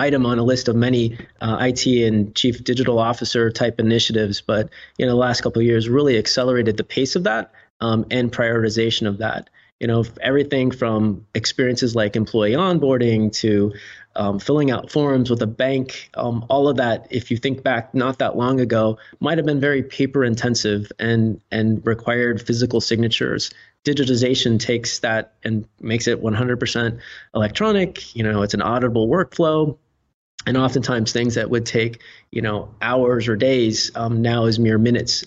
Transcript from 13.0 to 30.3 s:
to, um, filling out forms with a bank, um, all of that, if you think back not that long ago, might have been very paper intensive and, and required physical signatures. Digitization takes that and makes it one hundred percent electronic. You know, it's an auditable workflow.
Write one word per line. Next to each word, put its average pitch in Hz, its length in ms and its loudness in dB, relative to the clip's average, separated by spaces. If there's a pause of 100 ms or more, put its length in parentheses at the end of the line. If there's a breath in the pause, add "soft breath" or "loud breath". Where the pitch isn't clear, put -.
to, 104 340 2 (420 loud breath)
um, 101 240 -2
filling 143 320 0
out - 220 -4
forms 139 360 2
with 117 140 0
a 110 60 0
bank, 131 680 -4
um, 117 340 -4
all 139 200 4
of 139 80 0
that, 117 340 0
if 127 220 -4
you 120 40 0
think 131 280 -4
back 117 280 -2
not 131 280 -2
that 117 160 -2
long 127 240 2
ago, 110 360 2 (220 loud breath)
might 151 200 0
have 156 60 0
been 147 140 0
very 139 240 0
paper 135 400 -2
intensive 113 800 0
and, 113 400 0 (100)
and 110 340 0
required 120 560 0
physical 117 400 0
signatures. 117 680 -2 (340 loud breath)
Digitization 127 760 2
takes 117 400 -4
that 113 420 -4
and 110 240 -4 (140)
makes 117 260 -4
it 120 140 0
one 110 140 -2
hundred 123 260 -2
percent 117 400 -4 (340 loud breath)
electronic. 185 800 -2
You 117 80 -4
know, 107 200 0
it's 104 120 0
an 101 60 0
auditable 113 480 0
workflow. 156 680 0 (680)